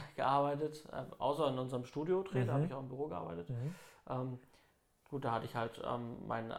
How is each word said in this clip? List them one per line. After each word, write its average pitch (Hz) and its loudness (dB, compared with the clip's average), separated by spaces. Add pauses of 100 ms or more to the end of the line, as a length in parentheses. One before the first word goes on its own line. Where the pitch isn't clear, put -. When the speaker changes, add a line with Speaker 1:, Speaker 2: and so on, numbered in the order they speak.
(140)
Speaker 1:
gearbeitet, 143 2
äh, 131 -6 (140)
außer 147 4
in 127 2
unserem 127 -2
Studio-Dreh, 160 2
da 117 2
hab 139 6
Speaker 2:
Mhm. 156 6
Speaker 1:
ich 180 -2
auch 139 -4
im 131 -6
Büro 135 -2
gearbeitet. 170 -4
Speaker 2:
Mhm. 131 -2 (360)
Speaker 1:
Ähm, 131 -2 (680)
gut, 143 -4
da 120 2
hatte 113 0
ich 117 -6
halt, 113 -2
ähm, 120 -2 (100)
mein, 113 -2